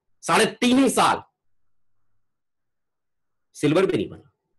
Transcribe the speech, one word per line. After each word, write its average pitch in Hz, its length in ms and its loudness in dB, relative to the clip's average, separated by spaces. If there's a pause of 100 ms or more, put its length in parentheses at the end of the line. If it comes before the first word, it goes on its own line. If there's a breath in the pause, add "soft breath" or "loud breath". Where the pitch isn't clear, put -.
(220)
साढ़े 190 240 0
तीन 247 420 0
साल 160 340 0 (2250)
सिल्वर 156 320 0
भी 151 100 -2
नहीं 95 120 -6
बना, - 220 -20 (280)